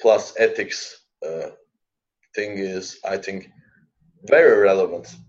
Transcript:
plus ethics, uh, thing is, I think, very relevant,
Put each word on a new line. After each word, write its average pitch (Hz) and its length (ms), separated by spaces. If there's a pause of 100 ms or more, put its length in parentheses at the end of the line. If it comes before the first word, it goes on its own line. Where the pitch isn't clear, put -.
plus 107 380
ethics, 110 640 (180)
uh, 78 260 (840)
thing 104 240
is, 92 480
I 98 120
think, - 340 (720)
very 127 360
relevant, 95 540 (160)